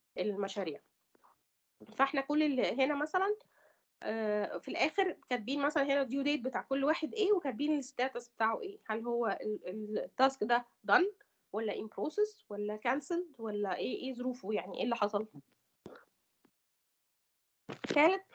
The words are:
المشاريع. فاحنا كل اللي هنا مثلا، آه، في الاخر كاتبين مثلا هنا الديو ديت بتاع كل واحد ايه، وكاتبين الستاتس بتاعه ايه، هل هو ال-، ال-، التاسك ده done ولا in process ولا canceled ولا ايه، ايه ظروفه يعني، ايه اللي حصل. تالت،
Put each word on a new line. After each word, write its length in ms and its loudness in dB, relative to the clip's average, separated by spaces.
المشاريع. 640 -4
فاحنا 240 2
كل 220 2
اللي 300 2
هنا 220 2
مثلا، 420 0
آه، 560 0
في 100 -14
الاخر 480 0
كاتبين 320 -2
مثلا 200 2
هنا 200 2
الديو 200 -2
ديت 180 0
بتاع 220 -2
كل 220 0
واحد 300 0
ايه، 180 4
وكاتبين 460 0
الستاتس 500 -4
بتاعه 320 0
ايه، 260 -8
هل 200 -4
هو 200 0
ال-، 420 -2
ال-، 300 -4
التاسك 460 2
ده 220 2
done 340 4
ولا 220 -2
in 120 -6
process 600 -2
ولا 400 -4
canceled 520 -2
ولا 360 -2
ايه، 200 -2
ايه 180 -6
ظروفه 380 -4
يعني، 260 -4
ايه 60 -2
اللي 120 0
حصل. 300 0
تالت، 300 4